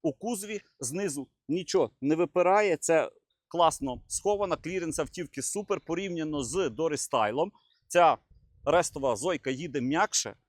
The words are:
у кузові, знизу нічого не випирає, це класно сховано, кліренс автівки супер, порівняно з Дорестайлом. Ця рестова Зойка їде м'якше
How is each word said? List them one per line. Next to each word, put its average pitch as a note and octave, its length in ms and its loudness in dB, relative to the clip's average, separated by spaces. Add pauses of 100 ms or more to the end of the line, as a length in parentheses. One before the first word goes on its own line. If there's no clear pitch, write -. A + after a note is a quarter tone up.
у D#3 100 0
кузові, G#3 480 -6 (200)
знизу C#3+ 480 -6 (200)
нічого E3 420 0 (100)
не D3 140 2
випирає, F3+ 600 4
це D3+ 340 2 (380)
класно D#3 600 0
сховано, G3+ 480 -2
кліренс E3+ 420 -6
автівки D3 440 -6
супер, G3+ 380 -4
порівняно E3 640 -4
з C#3+ 280 -2
Дорестайлом. C#3 840 0 (360)
Ця D#3+ 300 6 (460)
рестова C#3+ 520 2
Зойка C#3+ 340 -2
їде C3+ 300 -4
м'якше C#3 560 0 (120)